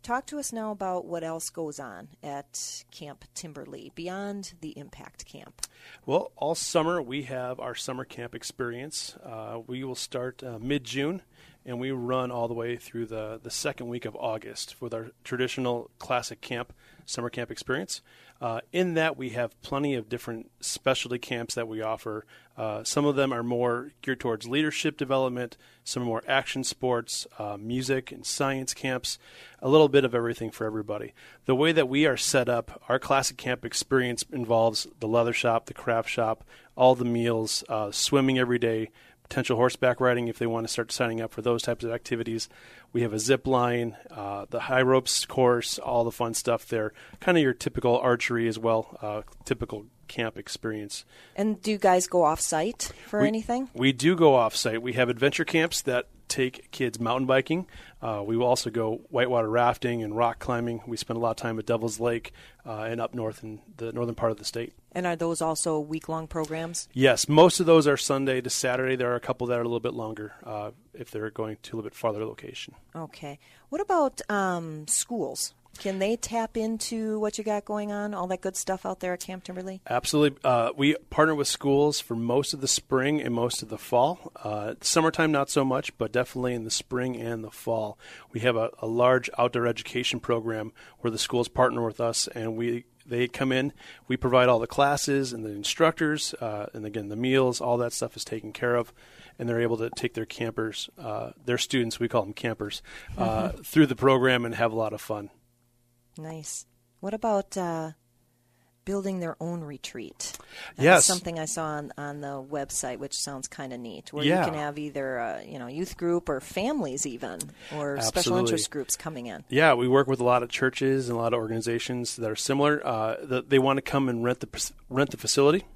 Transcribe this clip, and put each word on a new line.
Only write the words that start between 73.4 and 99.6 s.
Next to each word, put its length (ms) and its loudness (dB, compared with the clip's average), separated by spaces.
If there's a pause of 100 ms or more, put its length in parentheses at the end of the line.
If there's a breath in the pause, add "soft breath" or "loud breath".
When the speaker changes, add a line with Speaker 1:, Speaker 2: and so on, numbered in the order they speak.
Speaker 1:
What 100 -4
about, 400 2 (100)
um, 580 -2
schools? 640 -2 (260)
Can 200 -4
they 180 2
tap 400 -4
into 640 -2
what 160 -2
you 80 -6
got 220 -2
going 260 -4
on, 220 -4
all 140 -4
that 120 -2
good 160 -4
stuff 300 -4
out 140 -6
there 120 -4
at 80 -6
Camp 240 -10
Timberley? 420 -10
Speaker 2:
Absolutely. 560 4
Uh, 320 4
we 220 4 (140)
partner 240 6
with 140 0
schools 520 4
for 160 -6
most 380 0
of 80 -6
the 40 -2
spring 540 2
and 140 -2
most 280 0
of 60 -12
the 80 -8
fall. 560 2 (100)
Uh, 380 -4
summertime, 500 4
not 200 2
so 160 4
much, 320 -2
but 140 -4
definitely 420 -2
in 100 -6
the 60 -8
spring 500 -4
and 240 -6
the 60 -12
fall. 480 -4 (340 loud breath)
We 80 -4
have 160 2
a, 220 0
a 80 -6
large 500 4
outdoor 300 2
education 520 -2
program 540 -2 (280 loud breath)
where 100 0
the 80 -6
schools 300 0
partner 360 2
with 160 -4
us, 280 0
and 280 -6
we 300 -2 (180)
they 240 0
come 240 -2
in. 220 0 (340 loud breath)
We 80 0
provide 320 6
all 100 8
the 80 0
classes 680 2
and 100 -8
the 60 -6
instructors, 920 0
uh, 320 -4
and 140 -8
again, 220 -6
the 80 -6
meals, 440 4
all 160 2
that 160 -2
stuff 240 -6
is 80 -10
taken 260 -8
care 260 0
of, 180 0 (440 loud breath)
and 80 -6
they're 140 0